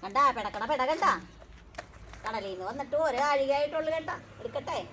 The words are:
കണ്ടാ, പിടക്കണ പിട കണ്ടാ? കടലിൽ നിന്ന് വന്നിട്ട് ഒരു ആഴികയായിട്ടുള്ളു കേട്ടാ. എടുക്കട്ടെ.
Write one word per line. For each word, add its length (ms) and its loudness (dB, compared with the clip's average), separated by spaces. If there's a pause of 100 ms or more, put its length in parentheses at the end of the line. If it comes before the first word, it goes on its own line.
കണ്ടാ, 280 4
പിടക്കണ 340 -2
പിട 200 2
കണ്ടാ? 360 2 (1080)
കടലിൽ 220 -4
നിന്ന് 140 -8
വന്നിട്ട് 320 -4
ഒരു 200 4
ആഴികയായിട്ടുള്ളു 760 2
കേട്ടാ. 260 -4 (220)
എടുക്കട്ടെ. 520 -4